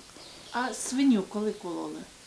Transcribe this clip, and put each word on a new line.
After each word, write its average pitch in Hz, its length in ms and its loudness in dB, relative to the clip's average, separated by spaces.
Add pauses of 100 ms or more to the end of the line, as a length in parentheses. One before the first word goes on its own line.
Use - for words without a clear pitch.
(520)
А 240 220 -2
свиню 247 560 4
коли 214 220 0
кололи? 165 480 -6 (280)